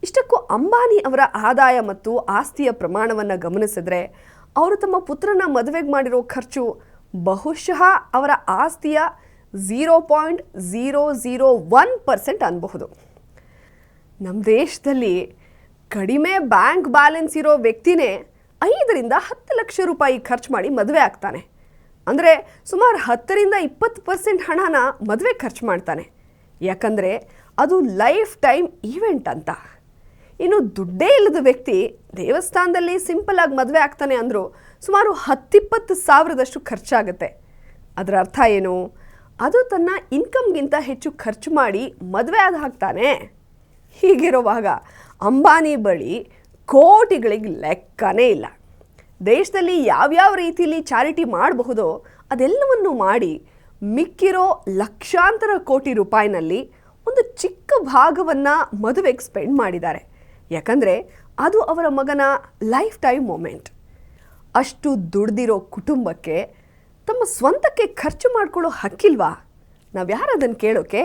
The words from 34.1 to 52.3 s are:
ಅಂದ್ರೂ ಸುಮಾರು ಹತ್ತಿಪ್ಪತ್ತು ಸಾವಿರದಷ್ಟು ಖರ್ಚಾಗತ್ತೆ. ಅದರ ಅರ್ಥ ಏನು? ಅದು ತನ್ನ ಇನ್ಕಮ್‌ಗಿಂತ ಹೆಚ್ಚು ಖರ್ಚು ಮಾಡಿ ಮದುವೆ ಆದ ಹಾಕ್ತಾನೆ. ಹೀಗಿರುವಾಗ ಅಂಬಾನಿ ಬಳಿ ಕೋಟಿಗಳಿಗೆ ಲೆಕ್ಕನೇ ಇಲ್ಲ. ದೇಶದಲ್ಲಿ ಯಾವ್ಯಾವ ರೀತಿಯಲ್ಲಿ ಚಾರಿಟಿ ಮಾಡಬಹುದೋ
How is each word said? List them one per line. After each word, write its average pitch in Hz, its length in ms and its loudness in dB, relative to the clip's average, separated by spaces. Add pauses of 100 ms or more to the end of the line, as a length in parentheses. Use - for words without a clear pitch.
ಅಂದ್ರೂ 226 380 -4 (280)
ಸುಮಾರು 392 320 2
ಹತ್ತಿಪ್ಪತ್ತು 392 840 0
ಸಾವಿರದಷ್ಟು 302 640 2
ಖರ್ಚಾಗತ್ತೆ. 208 840 -6 (560)
ಅದರ 196 220 -2
ಅರ್ಥ 185 280 -4
ಏನು? 185 460 0 (480)
ಅದು 466 280 2
ತನ್ನ 359 200 0 (220)
ಇನ್ಕಮ್‌ಗಿಂತ 320 680 -2
ಹೆಚ್ಚು 277 320 -8
ಖರ್ಚು 220 400 -10
ಮಾಡಿ 247 520 -2
ಮದುವೆ 220 340 -2
ಆದ 381 200 4
ಹಾಕ್ತಾನೆ. - 760 -4 (640)
ಹೀಗಿರುವಾಗ 254 680 2 (540)
ಅಂಬಾನಿ 302 540 4
ಬಳಿ 196 560 -2 (340)
ಕೋಟಿಗಳಿಗೆ 277 840 6
ಲೆಕ್ಕನೇ 185 800 0
ಇಲ್ಲ. 135 160 0 (800)
ದೇಶದಲ್ಲಿ 349 600 0
ಯಾವ್ಯಾವ 330 500 4
ರೀತಿಯಲ್ಲಿ 339 460 -2
ಚಾರಿಟಿ 294 420 -2
ಮಾಡಬಹುದೋ 220 800 -2 (280)